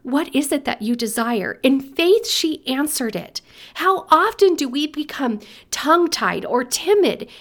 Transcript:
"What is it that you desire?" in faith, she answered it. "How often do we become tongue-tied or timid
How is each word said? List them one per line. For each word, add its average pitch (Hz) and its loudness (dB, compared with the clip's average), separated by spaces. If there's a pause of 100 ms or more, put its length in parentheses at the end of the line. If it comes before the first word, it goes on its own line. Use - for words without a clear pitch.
"What 277 -4
is 285 0
it 277 -2
that - -6
you 233 -2
desire?" 233 -4
in 269 4
faith, 359 2
she - -4
answered 262 -4
it. - -10 (340)
"How 359 0
often 359 4
do 285 -2
we 285 -2
become 277 -4 (300)
tongue-tied 302 0
or 247 -2
timid 339 0 (120)